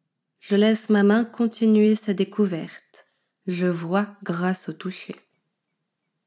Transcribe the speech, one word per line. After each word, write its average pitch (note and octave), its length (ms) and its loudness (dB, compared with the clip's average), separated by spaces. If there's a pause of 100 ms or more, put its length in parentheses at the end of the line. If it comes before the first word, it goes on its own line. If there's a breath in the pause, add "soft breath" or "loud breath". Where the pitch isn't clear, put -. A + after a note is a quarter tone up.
(400)
Je - 160 -4
laisse A3 340 2
ma G#3 140 4
main G#3+ 200 4
continuer A3 720 2
sa G#3 180 -4
découverte. F#3 920 -4 (420)
Je F3+ 180 -2
vois F3+ 580 -2
grâce F3+ 460 -4
au D#3+ 40 -10
toucher. - 420 -12 (1120)